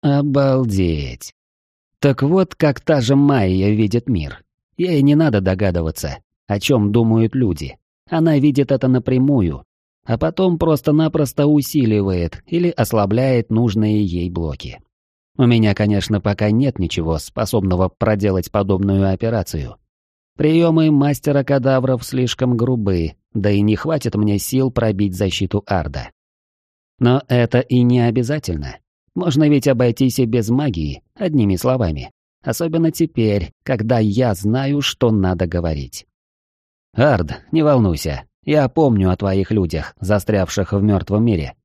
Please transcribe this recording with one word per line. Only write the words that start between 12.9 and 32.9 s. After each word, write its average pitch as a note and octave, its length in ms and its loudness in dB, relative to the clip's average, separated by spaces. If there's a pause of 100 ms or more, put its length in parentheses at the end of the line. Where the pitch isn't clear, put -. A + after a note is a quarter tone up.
нужные G#2+ 540 0
ей F2 260 -4
блоки. D#2 500 -8 (560)
У B2+ 100 2
меня, A2+ 280 2
конечно, G#2 460 0
пока G#2 300 -2
нет B2 280 0
ничего, E2 400 -2
способного F#2+ 680 -2
проделать G2 640 -2
подобную G2 640 0
операцию. F#2 640 -4 (600)
Приемы D#3+ 540 4
мастера C#3+ 540 2
кадавров C3 600 0
слишком B2+ 520 -2
грубы, G2+ 560 0 (200)
да G#2 180 0
и G2+ 100 2
не G#2 160 2
хватит C#3+ 400 -4
мне G#2 220 0
сил C3 320 -2
пробить G#2 440 -2
защиту G2 520 -2
Арда. D2 440 -4 (880)
Но A#2+ 300 2
это B2 320 2
и B2 220 2
не B2 180 4
обязательно. A#2 800 -4 (340)
Можно D#3 340 0
ведь D3 200 2
обойтись B2 500 0
и B2+ 80 2
без A2+ 240 -2
магии, G2 520 -2 (120)
одними C3 420 0
словами. F#2 540 -2 (320)
Особенно E3 480 -2